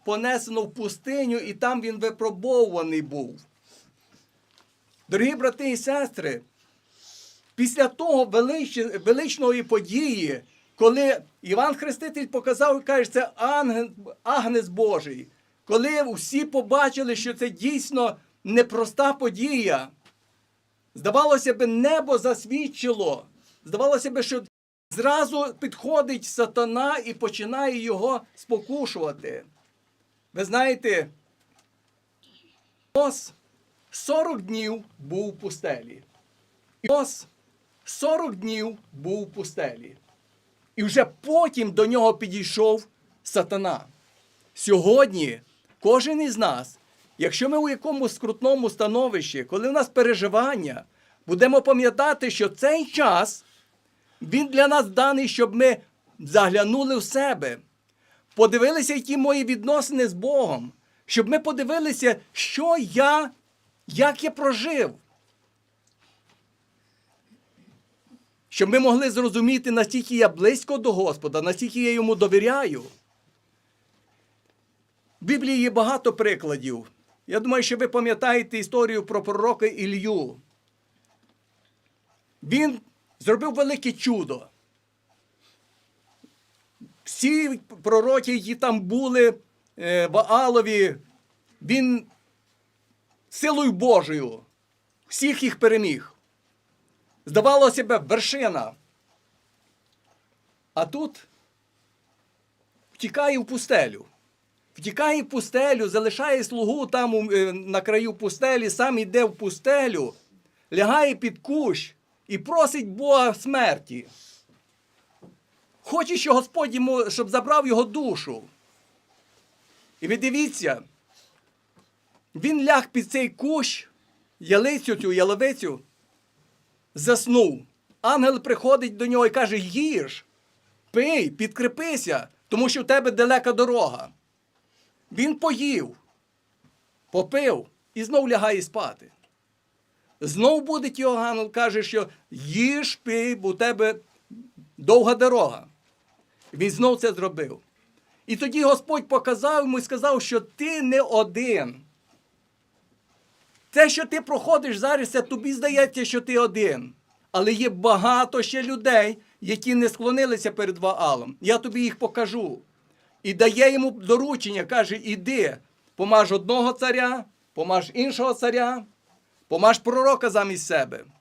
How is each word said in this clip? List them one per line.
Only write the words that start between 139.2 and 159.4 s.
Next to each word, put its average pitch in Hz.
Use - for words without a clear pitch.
Знов 220
будить 277
його 262
ангел, 226
каже, 214
що 208
«Їж, 226
пий, 233
бо 190
в 185
тебе 220
довга 220
дорога». 226
Він 190
знов 240
це 226
зробив. 170
І 226
тоді 285
Господь 277
показав 262
йому 262
і 247
сказав, 262
що 240
ти 311
не 262
один. 196
Те, 311
що 320
ти 311
проходиш 277
зараз, 269
це 254
тобі 247
здається, 269
що 240
ти 240
один. 180
Але 202
є 233
багато 226
ще 262
людей, 226